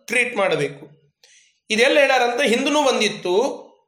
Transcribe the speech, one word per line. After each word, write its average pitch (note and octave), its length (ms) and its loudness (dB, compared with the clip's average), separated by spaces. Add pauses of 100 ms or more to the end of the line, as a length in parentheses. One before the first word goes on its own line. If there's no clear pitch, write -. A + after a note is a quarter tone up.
ಟ್ರೀಟ್ A#3 300 -2
ಮಾಡಬೇಕು. D#3 500 -2 (840)
ಇದೆಲ್ಲ B3+ 280 2
ಹೇಳ್ಯಾರಂದ್ರೆ, B3+ 500 2
ಹಿಂದೂ C#4 360 0
ಬಂದಿತ್ತು, A3 840 -2 (220)